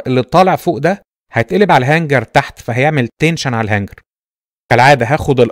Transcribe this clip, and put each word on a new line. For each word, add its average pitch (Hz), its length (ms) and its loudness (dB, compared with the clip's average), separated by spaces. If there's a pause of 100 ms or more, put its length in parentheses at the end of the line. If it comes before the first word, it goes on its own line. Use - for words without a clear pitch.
اللي 127 160 0
طالع 180 320 2
فوق 147 220 -4
ده 175 240 -4 (300)
هيتقلب 180 400 0
على 131 140 4
الهانجر 143 380 0
تحت - 360 -4
فهيعمل 127 480 -2 (140)
تنشن 151 320 -2
على 113 120 -2
الهانجر. 101 300 -4 (760)
كالعادة 123 340 4
هاخد 135 340 -2
ال 117 120 2